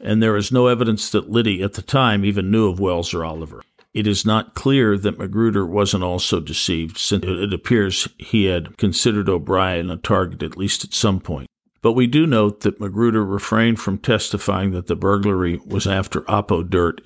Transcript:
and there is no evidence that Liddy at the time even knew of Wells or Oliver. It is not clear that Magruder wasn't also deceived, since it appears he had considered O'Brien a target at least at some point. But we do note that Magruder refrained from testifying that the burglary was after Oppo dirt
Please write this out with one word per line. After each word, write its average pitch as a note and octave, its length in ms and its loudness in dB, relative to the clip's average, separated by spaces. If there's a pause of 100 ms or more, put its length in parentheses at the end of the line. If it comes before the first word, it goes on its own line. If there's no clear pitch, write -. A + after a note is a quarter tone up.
and A2 200 0
there A2 140 4
is G2+ 160 -2
no B2 160 4
evidence A2+ 420 0
that - 220 -2
Liddy G#2+ 320 0
at G2 120 -4
the G2 60 -8
time A2 440 2
even G2 260 0
knew A2 160 4
of F#2 140 -2
Wells F2 320 -2
or E2 100 -4
Oliver. D#2+ 400 -10 (340)
It G#2+ 80 -2
is G2+ 220 0
not A2 260 0
clear C3 420 2
that G2+ 220 -2
Magruder G#2 480 0
wasn't F#2+ 380 0
also F2+ 360 -2
deceived, D#2+ 600 -4
since F2+ 260 -2
it F#2 260 -2
appears G2 560 0 (120)
he G#2 260 0
had F2 320 -2
considered G#2 500 0
O'Brien F2+ 600 0
a E2+ 80 -8
target F#2 460 -2
at D#2+ 120 -8
least - 280 -4
at - 100 -12
some G2 260 0
point. C#2 300 -8 (320)
But A2+ 120 4
we B2 120 4
do D3+ 220 4
note G#2+ 320 2
that G2+ 200 -2
Magruder G#2+ 460 0
refrained A2 540 0
from G2 180 -4
testifying G2 720 -2
that F2 160 -4
the E2+ 100 -2
burglary F#2 680 0
was F#2+ 220 -2
after F#2+ 340 -2
Oppo F#2 480 -2
dirt F2 360 0